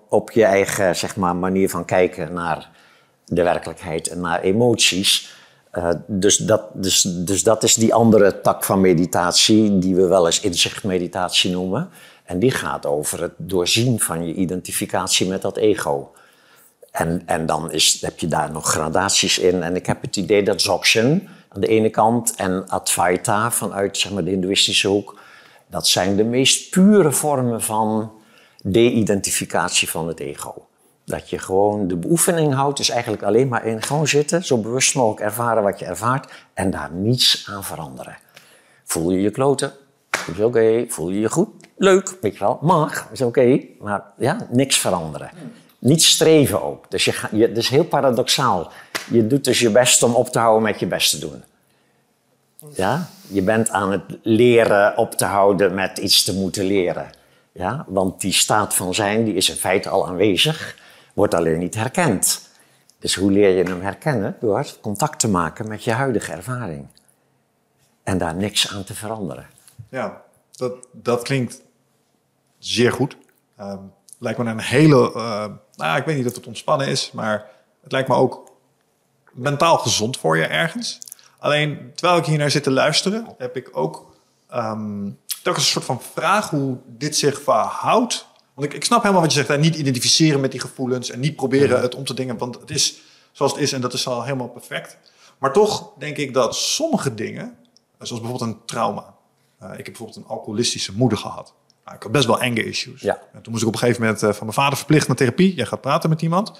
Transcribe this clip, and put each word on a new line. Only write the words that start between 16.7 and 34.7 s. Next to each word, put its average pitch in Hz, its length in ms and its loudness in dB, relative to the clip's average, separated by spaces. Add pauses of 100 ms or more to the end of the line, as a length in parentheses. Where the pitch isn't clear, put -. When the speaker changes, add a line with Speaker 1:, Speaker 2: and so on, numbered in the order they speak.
Speaker 1:
En, 87 340 -2
en 80 200 -2
dan 78 260 -2
is, - 300 0
heb 85 180 -8
je 85 80 -4
daar 76 240 -2
nog 78 180 -6
gradaties 92 680 0
in. 90 240 2
En 87 120 -2
ik 90 100 -6
heb - 160 -4
het - 160 -8
idee 101 260 4
dat 98 140 0
Dzogchen 113 720 2 (220)
aan 98 120 -10
de - 60 0
ene 110 220 4
kant 117 460 0
en 95 320 -2
Advaita 101 840 0
vanuit, 98 460 -4
zeg - 140 -4
maar, 95 120 -2
de 85 60 -4
hindoeïstische 95 580 0
hoek, 101 320 -2 (480)
dat 85 200 -6
zijn 98 280 2
de 104 80 2
meest 123 460 0
pure 190 420 6
vormen 127 500 0
van 110 500 0 (500)
de 117 300 4
identificatie 98 1000 0
van 82 180 -6
het 80 120 -8
ego. - 460 -12 (400)
Dat - 240 -8
je 82 100 -6
gewoon 101 480 0
de 90 80 -2
beoefening 160 580 2
houdt, 139 260 -2
is - 100 -2
eigenlijk 117 340 -4
alleen 113 240 4
maar 117 180 -2
in 110 160 -4
gewoon 147 260 0
zitten, 151 380 0
zo 131 120 2
bewust 113 380 0